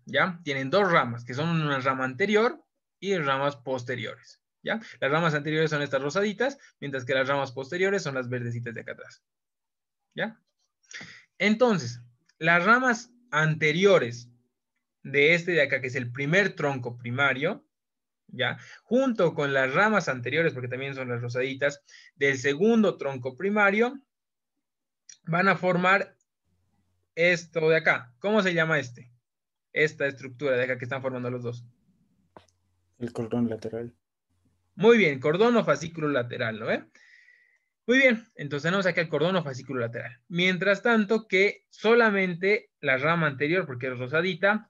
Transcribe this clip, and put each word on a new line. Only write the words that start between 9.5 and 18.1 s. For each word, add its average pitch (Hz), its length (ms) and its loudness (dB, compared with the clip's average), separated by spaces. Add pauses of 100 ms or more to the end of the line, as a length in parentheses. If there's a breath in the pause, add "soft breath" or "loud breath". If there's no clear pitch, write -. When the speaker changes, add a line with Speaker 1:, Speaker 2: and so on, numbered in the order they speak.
Speaker 1:
¿ya? 214 260 -8 (960 loud breath)
Entonces, 208 640 2 (360)
las 170 280 2
ramas 240 480 2 (160)
anteriores 156 1000 2 (760)
de 143 320 4
este 170 160 -2
de 160 100 4
acá, 135 180 0
que 127 80 -6
es 123 80 -8
el 120 160 -6
primer 160 440 0
tronco 131 420 -4
primario, 135 680 -2 (640)